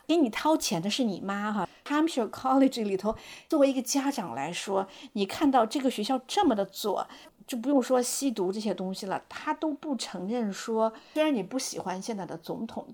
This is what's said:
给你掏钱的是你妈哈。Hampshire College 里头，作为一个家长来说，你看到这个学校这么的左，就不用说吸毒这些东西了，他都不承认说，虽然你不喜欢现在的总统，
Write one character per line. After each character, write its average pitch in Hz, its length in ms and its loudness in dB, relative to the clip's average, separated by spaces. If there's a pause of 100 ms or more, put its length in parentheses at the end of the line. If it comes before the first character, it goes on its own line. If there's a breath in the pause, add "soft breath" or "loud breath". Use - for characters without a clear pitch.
给 320 100 4
你 285 140 6
掏 311 260 2
钱 220 240 0
的 175 80 -2
是 208 140 0
你 214 180 -2
妈 202 320 -4
哈。 202 160 -2 (160 loud breath)
Hampshire 294 460 2
College 262 540 4
里 196 120 0
头， 208 200 -2 (320 loud breath)
作 320 100 2
为 277 100 8
一 277 40 2
个 254 100 0
家 269 300 0
长 175 240 -6
来 139 160 -4
说， 196 340 -2 (280 loud breath)
你 202 120 0
看 277 240 2
到 254 160 6
这 269 140 -2
个 262 100 2
学 208 140 -4
校 262 240 0
这 403 180 4
么 254 80 6
的 202 100 0
左， - 400 -4 (400 loud breath)
就 - 140 -6
不 220 100 -4
用 277 140 6
说 247 180 2
吸 269 300 -2
毒 196 220 0
这 220 80 -4
些 208 120 -2
东 185 220 -4
西 208 120 -10
了， 180 220 -4
他 - 240 -6
都 302 200 -2
不 285 240 -4
承 185 320 -8
认 226 240 -2
说， 220 400 0 (220 loud breath)
虽 302 80 2
然 311 120 4
你 208 80 0
不 214 160 -6
喜 - 220 -6
欢 185 200 -6
现 220 160 -6
在 196 80 -6
的 151 140 -10
总 170 280 -8
统， - 280 -10